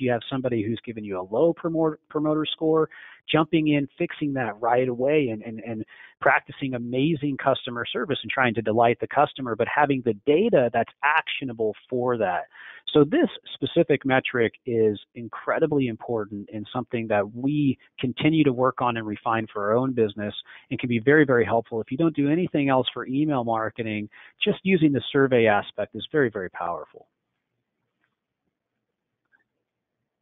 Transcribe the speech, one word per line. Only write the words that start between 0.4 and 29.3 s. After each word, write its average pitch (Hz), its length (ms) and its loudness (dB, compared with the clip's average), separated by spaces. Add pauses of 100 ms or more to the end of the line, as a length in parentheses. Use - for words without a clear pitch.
who's 110 200 -4
given 110 200 -12
you 95 160 -6
a 92 100 -10
low 151 220 2
promoter, 160 480 -2 (100)
promoter 156 340 0
score, 156 440 0 (420)
jumping 156 380 2
in, 143 180 2 (120)
fixing 160 340 -4
that 113 260 -4
right 123 300 2
away 131 420 0
and, 107 120 -6
and, 113 180 -10
and 110 240 -8 (340)
practicing 139 540 0
amazing 131 640 0
customer 123 480 -2
service 190 380 -4
and 107 80 -10
trying 123 240 2
to 113 80 -4
delight 117 400 2
the 113 40 -6
customer, 131 480 -2
but 110 140 -2
having 143 380 0
the 113 80 0 (100)
data 156 480 4
that's 117 220 -2 (100)
actionable 127 720 -2 (160)
for 123 260 0
that. 90 280 -2 (500)
So 151 100 8
this 233 240 2 (240)
specific 143 540 0
metric 131 480 2 (100)
is 110 340 2 (160)
incredibly 131 760 -2
important 110 640 -6
and 107 180 -10
something 120 360 -6
that 104 260 0
we 139 420 0 (240)
continue 151 440 2
to 139 100 2
work 127 260 0
on 120 160 0
and 110 100 -6
refine 110 460 -2
for 104 160 -4
our 110 80 4
own 131 160 0
business 104 400 -2 (380)
and 127 100 -6
can 127 80 -4
be 120 100 2
very, 139 280 4
very 120 180 4
helpful. 113 380 -2
If - 80 -10
you 131 80 -8
don't 165 180 2
do 143 140 2
anything 156 400 0
else 131 240 2
for 120 120 -8
email 135 380 0
marketing, 110 640 -4 (340)
just 202 200 0
using 165 280 4
the 135 120 0 (100)
survey 131 360 4
aspect 104 460 0
is 107 160 -12
very, 139 200 2
very 98 180 -8
powerful. 85 600 -10 (3250)